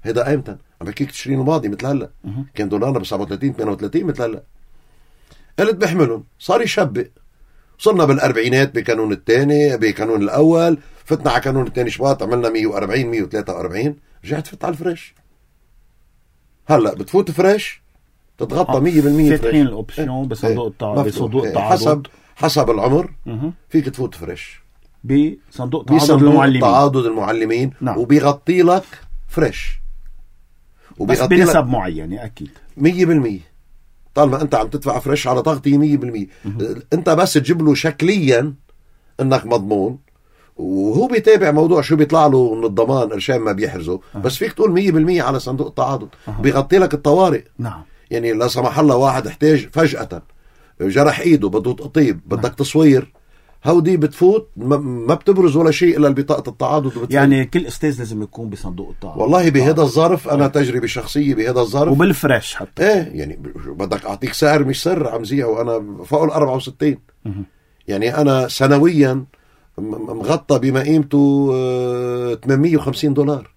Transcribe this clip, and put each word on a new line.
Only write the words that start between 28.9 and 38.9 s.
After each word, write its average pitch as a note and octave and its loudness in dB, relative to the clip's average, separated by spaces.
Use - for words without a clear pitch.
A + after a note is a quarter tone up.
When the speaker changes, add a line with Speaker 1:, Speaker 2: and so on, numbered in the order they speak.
Speaker 1:
فريش. - -4
Speaker 2:
بس - -20
Speaker 1:
وبيغطي B2+ 2
Speaker 2:
بنسب F3+ 6
Speaker 1:
لك D3+ 4
Speaker 2:
معينة F#2+ -6
أكيد. D#2+ -16
Speaker 1:
مية F3 2
بالمية. A#2+ -2
طالما C#3+ 2
أنت D3 -2
عم A2+ 0
تدفع C3+ -4
فريش B2+ -2
على B2 0
تغطية C#3+ 0
مية D3 2
بالمية. A#2 -6
Speaker 2:
مهم. A2 -8
Speaker 1:
أنت E3+ 0
بس E3+ 2
تجيب D#3 0
له D3+ 4
شكليًا D3+ 0